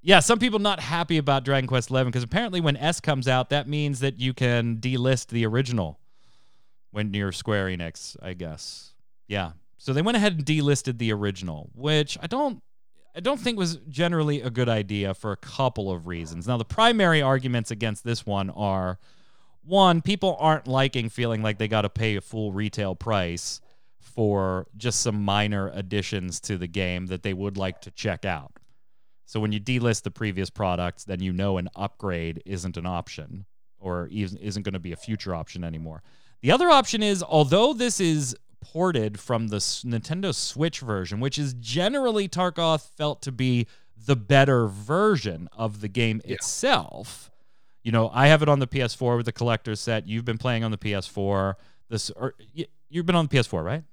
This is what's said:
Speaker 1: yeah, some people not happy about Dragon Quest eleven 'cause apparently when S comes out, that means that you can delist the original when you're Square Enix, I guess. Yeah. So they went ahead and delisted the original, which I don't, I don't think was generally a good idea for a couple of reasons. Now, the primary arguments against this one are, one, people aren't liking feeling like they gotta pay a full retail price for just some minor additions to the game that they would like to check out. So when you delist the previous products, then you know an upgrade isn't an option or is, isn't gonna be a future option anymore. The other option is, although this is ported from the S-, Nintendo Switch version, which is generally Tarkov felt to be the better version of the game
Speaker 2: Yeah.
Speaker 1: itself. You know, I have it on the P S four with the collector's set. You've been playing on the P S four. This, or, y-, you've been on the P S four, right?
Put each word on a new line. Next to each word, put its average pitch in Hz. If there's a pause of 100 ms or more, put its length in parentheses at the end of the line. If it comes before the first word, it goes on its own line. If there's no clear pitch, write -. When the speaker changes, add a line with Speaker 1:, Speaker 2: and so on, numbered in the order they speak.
Speaker 1:
yeah, 185
some 226
people 220
not 202
happy 160
about 139
Dragon 135
Quest 127
eleven 131
'cause 123
apparently 180
when 147
S 160
comes 135
out, 127
that 143
means 147
that 135
you 127
can 117
delist 127
the 117
original 113 (920)
when 107
you're 101
Square 101
Enix, 87
I 90
guess. 85 (340)
Yeah. 95 (260)
So -
they 143
went 220
ahead 208
and 151
delisted 143
the 113
original, 92
which 151
I 170
don't, 262 (540)
I 165
don't 254
think 233
was 170 (120)
generally 151
a 123
good 117
idea 101
for 107
a 98
couple 113
of 85
reasons. 85
Now, 123
the 113
primary 208
arguments 131
against 107
this 117
one 98
are, 95 (640)
one, 175
people 190
aren't 156
liking 127
feeling 117
like 107
they 110
gotta 104
pay 110
a 95
full 107
retail 101
price 90 (380)
for 95 (100)
just 107
some 104
minor 101
additions 95
to 101
the 87
game 90
that 90
they 101
would 98
like 95
to -
check 95
out. 80 (760)
So -
when 107
you 107
delist 120
the 95
previous 95
products, 90
then 92
you 92
know 95
an 87
upgrade 87
isn't 90
an 85
option 90 (340)
or 87
is, 101
isn't 101
gonna 95
be 85
a 80
future 104
option 85
anymore. 80 (380)
The 127
other 311
option 262
is, 202
although 165
this 233
is 151 (260)
ported 127
from 113
the 104
S-, -
Nintendo 151
Switch -
version, 104
which 135
is 139
generally 202
Tarkov 170
felt -
to 135
be 123 (380)
the 143
better 127
version 107
of 107
the 107
game 110
Speaker 2:
Yeah. -
Speaker 1:
itself. - (520)
You 117
know, 113
I 131
have 151
it 147
on 143
the 131
P 135
S 120
four 120
with 117
the 117
collector's 113
set. 110
You've 113
been 113
playing 117
on 110
the 104
P 104
S 98
four. 98 (320)
This, 110
or, - (220)
y-, 160 (240)
you've 170
been 175
on 165
the 143
P 143
S 123
four, 82
right? 139